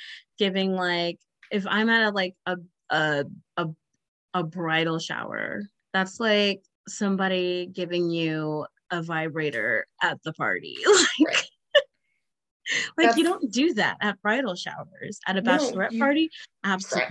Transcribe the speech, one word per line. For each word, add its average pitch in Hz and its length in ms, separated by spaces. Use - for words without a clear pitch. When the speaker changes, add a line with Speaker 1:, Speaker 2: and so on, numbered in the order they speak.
Speaker 1:
giving, 190 340
like, 175 480
if 196 160
I'm 214 220
at 226 180
a, 208 40
like, 185 240
a, 180 100
a, 151 340
a, 160 100
a 180 120
bridal 165 540
shower, 53 640
that's 190 240
like 208 440
somebody 185 800
giving 175 440
you 156 560
a 170 140
vibrator 151 840
at 165 220
the 160 80
party. 90 500
<laughs> - 60
Like, 349 400
Speaker 2:
Right. - 1800
Speaker 1:
like, 233 100
you 339 60
Speaker 2:
That's 349 180
Speaker 1:
don't 233 100
do 285 240
that 165 260
at 202 200
bridal 220 340
showers. - 720
At 190 100
a 190 40
Speaker 2:
No, 226 160
Speaker 1:
bachelorette 233 340
Speaker 2:
you 226 80
Speaker 1:
party, 285 300
Speaker 2:
Correct. 190 300